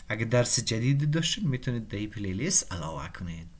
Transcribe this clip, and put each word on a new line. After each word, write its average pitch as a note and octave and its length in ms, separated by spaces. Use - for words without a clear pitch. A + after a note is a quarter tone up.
اگر A2 160
درس A#2+ 400
جدیدی C3+ 420
داشتین، E3 420
می‌تونید B2 400
در G#2 100
این G#2 120
پلیلیست G2+ 600
علاوه E2 360
کنید. E2 380